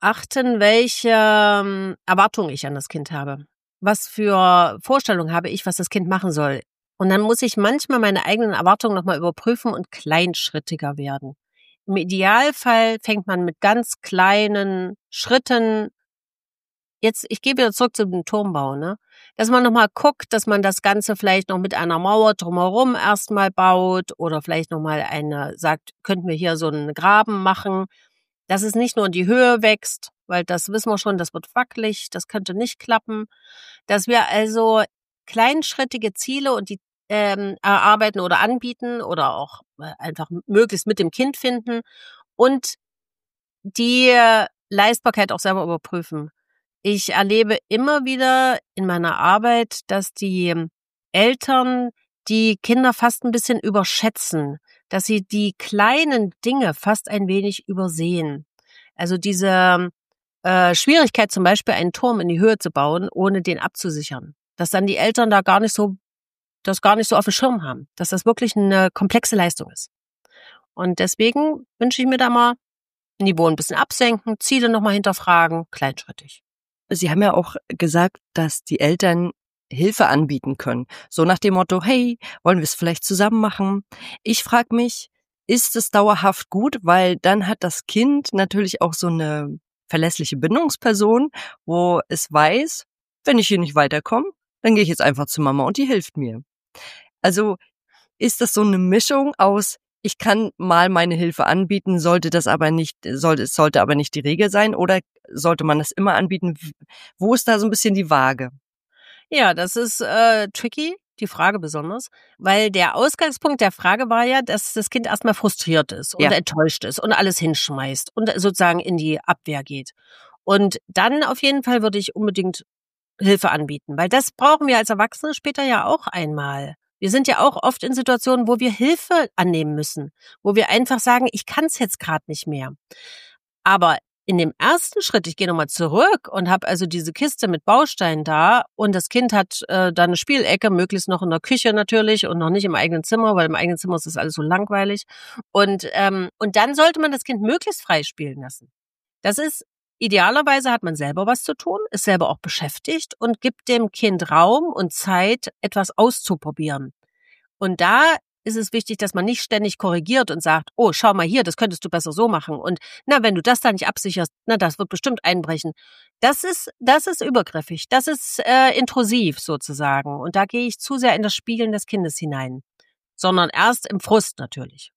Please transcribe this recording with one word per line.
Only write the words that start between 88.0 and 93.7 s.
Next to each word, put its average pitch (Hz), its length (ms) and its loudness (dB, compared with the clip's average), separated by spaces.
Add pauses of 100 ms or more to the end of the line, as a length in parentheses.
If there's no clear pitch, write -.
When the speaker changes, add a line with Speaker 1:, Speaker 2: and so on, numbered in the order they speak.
Speaker 2:
natürlich 196 500 -2
auch 170 120 -2
so 175 140 -4
eine 151 500 -4 (300)
verlässliche 160 480 -2
Bindungsperson, 226 920 0 (360)
wo 175 420 0
es - 240 -8
weiß, 170 520 2 (400)
„Wenn 269 140 4
ich 214 100 2
hier 196 100 2
nicht 151 160 -2